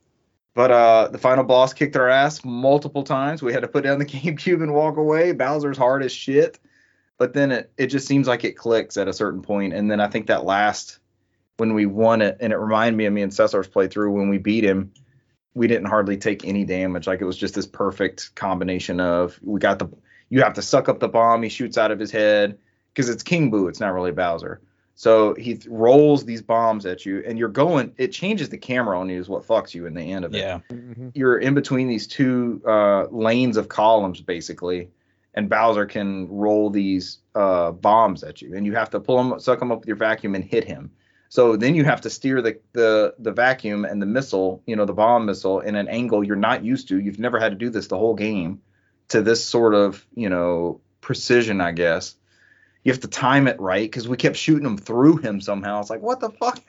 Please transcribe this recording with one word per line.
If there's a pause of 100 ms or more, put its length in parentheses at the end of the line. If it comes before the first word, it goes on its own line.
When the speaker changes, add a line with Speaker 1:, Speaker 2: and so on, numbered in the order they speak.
(540)
Speaker 1:
But,
uh,
the
final
boss
kicked
our
ass
multiple
times.
We
had
to
put
down
the
<laughs>
GameCube
and
walk
away.
Bowser's
hard
as
shit. (600)
But
then
it,
it
just
seems
like
it
clicks
at
a
certain
point.
And
then
I
think
that
last, (580)
when
we
won
it,
and
it
reminded
me
of
me
and
Cesar's
playthrough
when
we
beat
him, (600)
we
didn't
hardly
take
any
damage.
Like,
it
was
just
this
perfect
combination
of,
we
got
the, (420)
you
have
to
suck
up
the
bomb
he
shoots
out
of
his
head, (380)
'cause
it's
King
Boo,
it's
not
really
Bowser. (320)
So
he
th-,
rolls
these
bombs
at
you,
and
you're
going,
it
changes
the
camera
on
you
is
what
fucks
you
in
the
end
of
it.
Speaker 2:
Yeah. (120)
Speaker 3:
Mm-hmm.
Speaker 1:
You're
in
between
these
two,
uh,
lanes
of
columns,
basically, (460)
and
Bowser
can
roll
these, (160)
uh,
bombs
at
you,
and
you
have
to
pull
'em,
suck
'em
up
with
your
vacuum
and
hit
him. (380)
So
then
you
have
to
steer
the, (160)
the,
the
vacuum
and
the
missile,
you
know,
the
bomb
missile,
in
an
angle
you're
not
used
to.
You've
never
had
to
do
this
the
whole
game (480)
to
this
sort
of,
you
know, (220)
precision,
I
guess. (720)
You
have
to
time
it
right
'cause
we
kept
shooting
'em
through
him
somehow.
It's
like,
what
the
fuck?